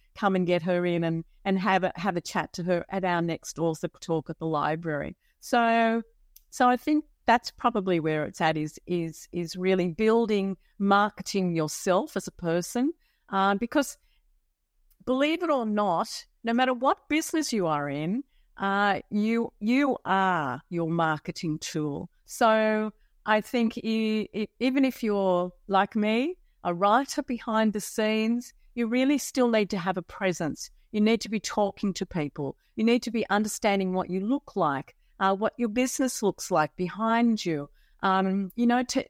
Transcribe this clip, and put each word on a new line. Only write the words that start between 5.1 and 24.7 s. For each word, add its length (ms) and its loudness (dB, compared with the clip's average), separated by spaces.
So, 640 2
so 180 4
I 80 4
think 280 0
that's 260 2
probably 480 0
where 260 0
it's 140 -10
at, 160 2
is, 300 -6
is, 460 -4
is 240 -6
really 340 2
building, 680 2
marketing 760 2
yourself 600 0
as 120 -6
a 40 -12
person, 640 -2
uh, 260 2
because 420 -2
believe 380 0
it 60 0
or 160 0
not, 600 -2
no 100 0
matter 200 2
what 360 -2
business 440 -2
you 140 0
are 220 0
in, 340 -4
uh, 420 0
you, 500 0
you 460 2
are 640 0
your 200 -2
marketing 720 -2
tool. 500 -6
So 640 2
I 160 4
think 360 0
e-, 560 -2
e-, 140 -4
even 260 2